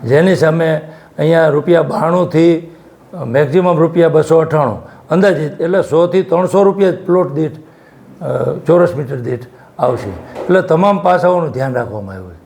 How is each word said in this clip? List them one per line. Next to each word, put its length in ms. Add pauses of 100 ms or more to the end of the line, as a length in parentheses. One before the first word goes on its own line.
જેની 280
સામે 460 (380)
અહીંયા 280
રૂપિયા 340
બાણુંથી 920 (500)
મેક્સિમમ 520
રૂપિયા 320
બસો 280
અઠ્ઠાણું 400 (320)
અંદાજિત, 520
એટલે 200
સો 260
થી 140
ત્રણસો 420
રૂપિયા 280
જ 140
પ્લોટ 280
દીઠ, 180 (720)
અ, 300 (160)
ચોરસ 280
મીટર 200
દીઠ 300 (340)
આવશે. 600
એટલે 200
તમામ 380
પાસાઓનું 520
ધ્યાન 220
રાખવામાં 420
આવ્યું 180
છે. 120